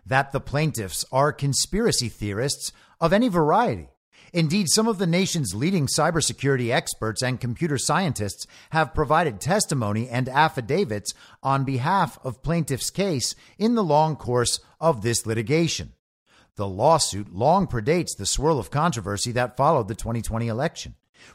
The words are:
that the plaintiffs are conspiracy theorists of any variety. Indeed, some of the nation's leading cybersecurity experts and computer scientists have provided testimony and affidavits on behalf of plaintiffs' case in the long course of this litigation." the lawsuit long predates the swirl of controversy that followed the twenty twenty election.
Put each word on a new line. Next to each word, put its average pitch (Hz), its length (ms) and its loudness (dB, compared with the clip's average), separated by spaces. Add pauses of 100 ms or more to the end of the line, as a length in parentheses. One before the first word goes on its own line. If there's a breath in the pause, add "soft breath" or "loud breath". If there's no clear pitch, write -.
that 135 260 0
the 139 80 -2
plaintiffs 135 720 -4
are 139 200 4
conspiracy 143 760 0
theorists 107 640 -4 (280 soft breath)
of 165 140 4
any 233 140 4
variety. 170 640 2 (420 soft breath)
Indeed, 170 380 2
some 220 180 4
of 202 120 0
the 190 80 0
nation's 165 480 0
leading 147 320 0
cybersecurity 139 840 0
experts 117 520 -2
and 123 160 -2
computer 127 400 -2
scientists 147 640 -2 (240 loud breath)
have 156 240 0
provided 151 480 2
testimony 127 640 0
and 123 220 -2
affidavits 135 840 0 (280 loud breath)
on 135 220 2
behalf 139 600 0
of 131 200 -8
plaintiffs' 151 480 -2
case 170 420 -2 (240 soft breath)
in 226 160 2
the 226 100 2
long 151 320 4
course 123 440 0 (200 soft breath)
of 156 220 2
this 117 240 0
litigation." 117 680 -2 (640 soft breath)
the 101 100 -4
lawsuit 104 680 2
long 156 320 2
predates 131 500 -2
the 101 120 -6
swirl 143 320 2
of 104 100 -6
controversy 120 600 -2
that 120 260 -2
followed 135 300 2
the 110 80 -6
twenty 113 260 -4
twenty 113 260 -4
election. 120 480 -6 (400 loud breath)